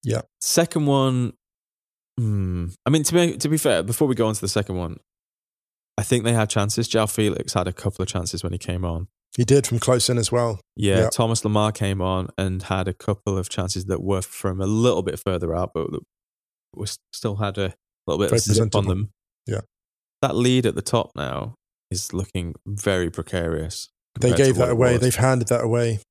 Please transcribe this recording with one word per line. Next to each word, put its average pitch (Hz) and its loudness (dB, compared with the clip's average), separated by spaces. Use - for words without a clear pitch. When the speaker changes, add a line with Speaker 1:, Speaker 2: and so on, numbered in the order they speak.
Speaker 1:
Yeah. 117 -2
Speaker 2:
Second 165 0
one, 131 2
hmm. 92 -2
I - 2
mean, 151 4
to 156 -2
be, 175 2
to - -4
be 156 2
fair, 107 2
before 117 0
we 127 2
go 117 2
on 110 0
to 104 -4
the 101 -4
second 98 -2
one, 87 -6
I 107 -4
think 117 0
they 117 2
had 110 2
chances. 104 0
João 110 2
Felix - 0
had 90 0
a 90 -6
couple - -4
of 92 -2
chances 85 -4
when 87 -4
he 90 -6
came 90 -6
on. 85 -4
Speaker 1:
He 123 2
did 139 4
from 120 0
close 127 2
in 123 2
as 113 0
well. 120 0
Speaker 2:
Yeah, 95 2
Speaker 1:
Yeah. - 4
Speaker 2:
Thomas 113 2
Lemar 107 2
came 98 -2
on 92 -2
and 92 -2
had 95 -2
a 92 -4
couple 98 -4
of 92 -4
chances 92 -4
that 95 -4
were 95 -2
from 95 -6
a 95 -2
little 107 2
bit 82 -6
further 82 -2
out, 87 -2
but 82 -4
that 73 -8
was, - -8
still 104 -6
had 101 -4
a 95 -2
little 78 -2
bit 98 2
Speaker 1:
Very 117 4
Speaker 2:
of 113 2
zip 104 2
on 107 2
Speaker 1:
presentable. 98 0
Speaker 2:
them. 92 -2
Speaker 1:
Yeah. 107 -4
Speaker 2:
That 131 0
lead 123 4
at 101 2
the - -4
top - 0
now 69 -6
is 95 -8
looking 90 -6
very 95 0
precarious 82 -6
Speaker 1:
They 127 4
Speaker 2:
compared 120 4
to 135 6
Speaker 1:
gave 131 4
Speaker 2:
what 123 4
Speaker 1:
that 123 0
Speaker 2:
it - 2
Speaker 1:
away. 123 4
Speaker 2:
was. 120 2
Speaker 1:
They've 123 2
handed 127 4
that 120 2
away. 117 0